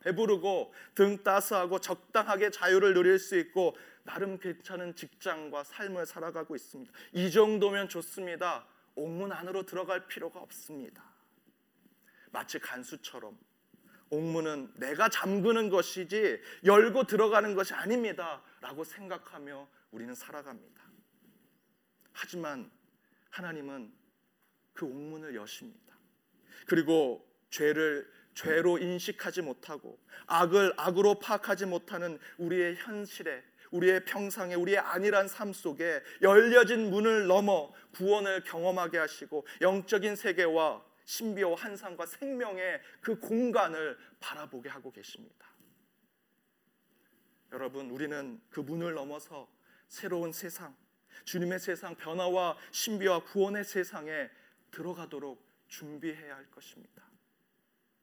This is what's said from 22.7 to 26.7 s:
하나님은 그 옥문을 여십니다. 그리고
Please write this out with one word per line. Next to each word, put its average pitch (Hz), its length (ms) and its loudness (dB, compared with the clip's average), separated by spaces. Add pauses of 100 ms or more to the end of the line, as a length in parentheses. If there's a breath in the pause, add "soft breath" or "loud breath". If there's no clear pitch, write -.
하나님은 139 640 -12 (800)
그 - 140 -10
옥문을 151 500 -12
여십니다. - 600 -16 (680 loud breath)
그리고 143 600 2 (240)